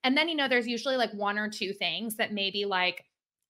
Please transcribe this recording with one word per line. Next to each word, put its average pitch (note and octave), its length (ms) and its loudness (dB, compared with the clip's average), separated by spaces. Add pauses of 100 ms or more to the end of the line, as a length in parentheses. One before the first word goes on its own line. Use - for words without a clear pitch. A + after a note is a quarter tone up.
And C4 140 4
then, D#4 100 4
you E4 80 -2
know, C#4 140 2
there's B3 180 4
usually, B3 300 0
like, A3+ 160 0
one G3+ 240 0
or G#3+ 120 -2
two G3 240 -4
things G3 440 -4
that G#3 160 0
maybe, G3+ 320 0
like, F3+ 400 0 (440)